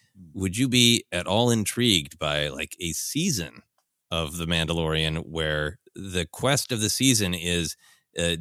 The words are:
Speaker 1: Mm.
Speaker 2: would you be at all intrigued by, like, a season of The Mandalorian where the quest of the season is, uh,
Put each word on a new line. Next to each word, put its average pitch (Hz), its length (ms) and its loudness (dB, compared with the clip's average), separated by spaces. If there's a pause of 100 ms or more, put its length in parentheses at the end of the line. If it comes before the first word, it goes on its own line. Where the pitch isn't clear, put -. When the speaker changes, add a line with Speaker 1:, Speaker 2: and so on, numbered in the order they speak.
(180)
Speaker 1:
Mm. 87 160 -20
Speaker 2:
would 95 220 -4
you 127 120 2
be 117 440 6
at 90 140 -2
all 113 240 4
intrigued 107 680 2
by, 73 300 -2
like, 73 320 -8
a 85 120 -4
season 92 680 -4 (480)
of 82 280 -4
The 85 60 -4
Mandalorian 80 800 0
where 76 540 -4 (220)
the 90 300 -4
quest - 420 -2
of 113 80 -4
the 107 100 0
season 107 440 2
is, 85 420 -2 (420)
uh, 85 220 0